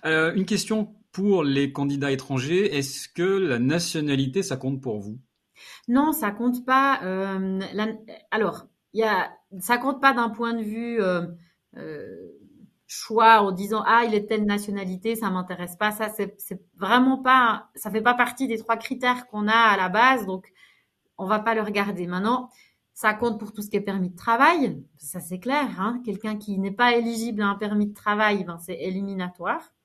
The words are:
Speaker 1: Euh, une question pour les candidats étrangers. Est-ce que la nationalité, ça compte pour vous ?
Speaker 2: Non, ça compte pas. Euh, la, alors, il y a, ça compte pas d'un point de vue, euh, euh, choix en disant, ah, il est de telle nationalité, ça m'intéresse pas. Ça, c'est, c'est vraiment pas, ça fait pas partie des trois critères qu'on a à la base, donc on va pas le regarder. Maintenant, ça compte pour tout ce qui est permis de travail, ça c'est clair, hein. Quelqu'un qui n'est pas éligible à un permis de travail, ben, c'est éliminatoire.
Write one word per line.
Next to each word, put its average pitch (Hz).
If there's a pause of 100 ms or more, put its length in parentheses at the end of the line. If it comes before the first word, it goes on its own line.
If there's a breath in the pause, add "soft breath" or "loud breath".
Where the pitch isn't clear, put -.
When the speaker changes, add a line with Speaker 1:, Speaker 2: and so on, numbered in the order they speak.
Speaker 1:
Euh, 160
une 190
question 214 (160)
pour 190
les 139
candidats 139
étrangers. 139
Est-ce -
que -
la 185
nationalité, 147
ça 143
compte 139
pour 113
vous ? 107 (680 loud breath)
Speaker 2:
Non, 285
ça 214
compte 240
pas. 269
Euh, 190 (120)
la, 208 (460)
alors, 202 (280)
il 202
y 226
a, 202 (300)
ça 240
compte 262
pas 269
d'un 233
point 233
de 226
vue, 226
euh, 180 (500 loud breath)
euh, 98 (540)
choix 226
en 196
disant, 202
ah, 233
il 214
est 208
de 208
telle 214
nationalité, 202
ça 220
m'intéresse 180
pas. 214
Ça, 208
c'est, 202
c'est - (140)
vraiment 254
pas, 254
ça -
fait 214
pas 240
partie 247
des 226
trois 226
critères 247
qu'on 208
a 220
à 226
la 185
base, 226
donc 185 (680 soft breath)
on 190
va 214
pas 220
le 220
regarder. 202
Maintenant, 202 (420 soft breath)
ça 214
compte 220
pour 208
tout 208
ce 202
qui 208
est 196
permis 190
de -
travail, 269 (180)
ça -
c'est 185
clair, 247
hein. 240
Quelqu'un 214
qui 202
n'est 196
pas 240
éligible 226
à 202
un 202
permis 208
de 208
travail, 208
ben, 170
c'est 170
éliminatoire. 185 (120)